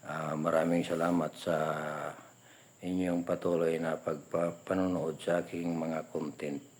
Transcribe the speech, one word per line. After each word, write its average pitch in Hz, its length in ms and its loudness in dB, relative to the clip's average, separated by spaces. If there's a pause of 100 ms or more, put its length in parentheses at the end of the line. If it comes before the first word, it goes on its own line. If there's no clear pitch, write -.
Ah, 78 320 -4
maraming 80 540 4
salamat 82 500 2
sa 85 180 0 (1300)
inyong 90 460 0
patuloy 85 500 2
na 80 220 -2
pagpa-, 85 560 -2 (100)
panonood 90 560 0
sa 87 240 2
aking 85 300 -4
mga 80 340 -2
content. 73 540 -6 (160)